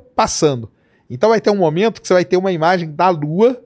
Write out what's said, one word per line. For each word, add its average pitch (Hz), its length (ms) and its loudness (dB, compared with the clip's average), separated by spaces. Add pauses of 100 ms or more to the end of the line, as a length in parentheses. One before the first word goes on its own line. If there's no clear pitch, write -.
(160)
passando. 143 540 -2 (400)
Então 123 200 0
vai 220 120 2
ter 214 100 0
um 208 60 0
momento 180 440 0
que - 60 -16
você 185 80 2
vai 180 100 2
ter 180 120 0
uma 190 140 -2
imagem 170 420 0
da 175 160 2
Lua 185 560 0